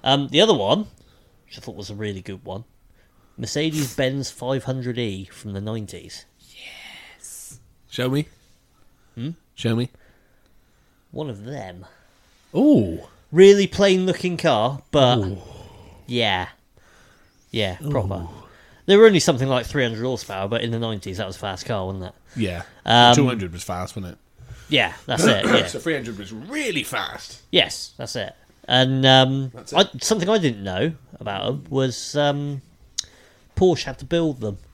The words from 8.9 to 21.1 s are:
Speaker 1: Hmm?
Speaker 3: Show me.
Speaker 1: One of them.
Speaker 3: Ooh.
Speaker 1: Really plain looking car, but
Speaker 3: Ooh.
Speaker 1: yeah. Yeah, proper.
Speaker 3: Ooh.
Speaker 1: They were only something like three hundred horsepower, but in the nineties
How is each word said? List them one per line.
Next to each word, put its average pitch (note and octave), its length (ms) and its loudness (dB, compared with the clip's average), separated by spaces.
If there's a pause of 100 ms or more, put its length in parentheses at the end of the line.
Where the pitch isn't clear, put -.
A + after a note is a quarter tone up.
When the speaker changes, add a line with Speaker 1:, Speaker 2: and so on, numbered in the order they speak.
Speaker 1:
Hmm? A#2+ 140 -8 (260)
Speaker 3:
Show A#2 200 -2
me. B2 140 -4 (1200)
Speaker 1:
One D3+ 180 -8
of G#2 160 -12
them. G2+ 400 -14 (720)
Speaker 3:
Ooh. C#3 460 4 (300)
Speaker 1:
Really G3 340 10
plain F#3+ 400 2
looking F3+ 320 -2
car, C3 440 0 (100)
but B2 280 4
Speaker 3:
Ooh. F#2+ 180 -4 (680)
Speaker 1:
yeah. G#2 440 -2 (1000)
Yeah, G2 260 -2 (120)
proper. F#2+ 340 -4
Speaker 3:
Ooh. E2+ 60 -12 (560)
Speaker 1:
They G3+ 120 6
were A3+ 80 10
only G3 140 8
something C3+ 280 2
like B2+ 180 0
three C#3+ 180 -2
hundred A2+ 200 -4
horsepower, G#2+ 440 -6
but A#2 140 -2
in A#2 100 -4
the A#2 80 -4
nineties G#2 380 -6